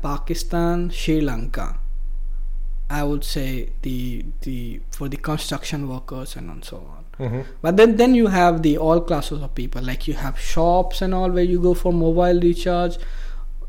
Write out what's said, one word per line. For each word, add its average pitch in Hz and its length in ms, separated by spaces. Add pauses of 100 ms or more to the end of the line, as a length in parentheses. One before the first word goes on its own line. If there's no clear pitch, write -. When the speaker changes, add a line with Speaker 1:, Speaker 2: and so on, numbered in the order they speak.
Speaker 1:
Pakistan, 170 880
Sri 156 280
Lanka. 120 580 (1120)
I 147 140
would 143 220
say 131 460 (100)
the, 123 420 (200)
the, 120 360 (120)
for 139 180
the 143 80
construction 147 720
workers 131 480
and, 85 120
and - 140
so - 140
on. - 260 (240)
Speaker 2:
Mm-hmm. 123 140 (200)
Speaker 1:
But 170 140
then, 220 220
then 247 180
you 233 120
have 175 340
the 151 160
all 160 240
classes 151 400
of 135 140
people, 123 260
like 127 260
you 151 60
have - 260
shops 175 640
and 190 120
all 185 160
where 180 140
you 180 160
go 180 140
for 180 180
mobile 175 480
recharge, 175 560 (720)